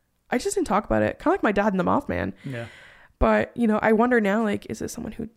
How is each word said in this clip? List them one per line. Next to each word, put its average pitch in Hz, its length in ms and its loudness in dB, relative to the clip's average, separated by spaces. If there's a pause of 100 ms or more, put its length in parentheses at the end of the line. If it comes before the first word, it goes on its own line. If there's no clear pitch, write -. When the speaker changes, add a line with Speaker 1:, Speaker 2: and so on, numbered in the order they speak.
(300)
Speaker 1:
I 233 80 0
just 392 180 -4
didn't 349 120 0
talk 202 180 0
about - 180 2
it. - 160 -2
Kinda 302 120 0
like 392 120 0
my 233 80 2
dad 202 220 0
and 190 60 0
the 175 40 0
Mothman. 185 480 -2 (140)
Speaker 2:
Yeah. 117 220 -10 (520)
Speaker 1:
But, 220 360 2
you 240 120 0
know, 214 140 4
I 220 100 4
wonder 240 300 4
now, 208 220 0
like, 208 260 -4
is - 120 -10
it - 80 -6
someone - 240 -10
who 220 240 -10